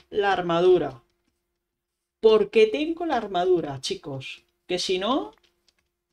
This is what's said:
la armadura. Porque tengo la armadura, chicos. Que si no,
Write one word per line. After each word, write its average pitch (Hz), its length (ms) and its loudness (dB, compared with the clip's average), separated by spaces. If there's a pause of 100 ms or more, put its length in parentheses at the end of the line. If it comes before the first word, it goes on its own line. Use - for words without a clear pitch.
la 202 220 0
armadura. 175 720 0 (1160)
Porque 220 460 4
tengo 311 400 -2
la 285 120 -2
armadura, 180 640 -2
chicos. - 640 -10 (220)
Que 180 140 -4
si 185 180 -2
no, 269 380 -4 (760)